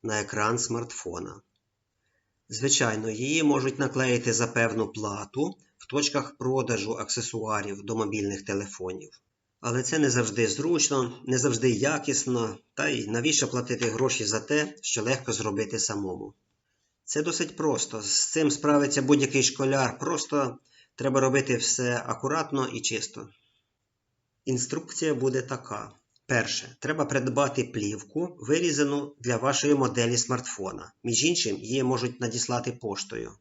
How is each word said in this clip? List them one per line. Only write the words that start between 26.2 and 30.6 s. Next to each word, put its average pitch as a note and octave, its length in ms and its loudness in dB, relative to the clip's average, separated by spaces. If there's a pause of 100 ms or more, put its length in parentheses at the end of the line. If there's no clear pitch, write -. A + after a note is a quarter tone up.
Перше, - 540 -2
треба D3+ 240 0
придбати C3+ 600 2
плівку, G#2+ 760 -6
вирізану D3 800 0
для A#2 160 0
вашої C3+ 380 2
моделі A#2+ 440 2
смартфона. G#2+ 720 -4 (120)